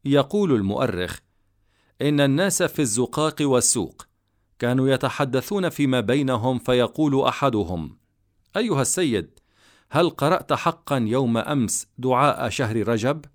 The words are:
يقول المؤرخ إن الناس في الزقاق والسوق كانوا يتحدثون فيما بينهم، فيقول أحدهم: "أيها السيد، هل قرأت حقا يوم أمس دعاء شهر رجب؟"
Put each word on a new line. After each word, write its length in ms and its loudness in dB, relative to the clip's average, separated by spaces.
يقول 500 2
المؤرخ 640 -2
إن 180 2
الناس 440 2
في 180 -2
الزقاق 600 -2
والسوق 640 0
كانوا 300 2
يتحدثون 800 -2
فيما 300 2
بينهم، 600 0
فيقول 640 0
أحدهم: 760 -2
"أيها 240 0
السيد، 580 -2
هل 180 2
قرأت 440 -2
حقا 440 -2
يوم 400 0
أمس 500 -2
دعاء 520 2
شهر 380 -2
رجب؟" 480 -2